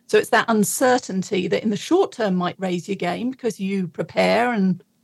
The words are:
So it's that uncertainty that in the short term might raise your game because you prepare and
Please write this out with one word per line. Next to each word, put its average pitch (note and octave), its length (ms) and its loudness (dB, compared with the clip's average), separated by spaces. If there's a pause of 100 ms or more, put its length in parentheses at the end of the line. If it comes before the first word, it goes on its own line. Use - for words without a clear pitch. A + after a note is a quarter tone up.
So G#3+ 100 4
it's - 120 0
that A3 180 4
uncertainty G#3+ 1000 0
that F#3+ 160 -2
in A3 80 0
the G#3 60 -2
short F#4+ 360 0
term G3+ 220 -2
might F3 240 -2
raise F3+ 300 -4
your G3 80 -4
game F3+ 340 -4
because A#3 300 -6
you F#3+ 260 -2
prepare F#3+ 640 0
and F#3+ 300 0 (220)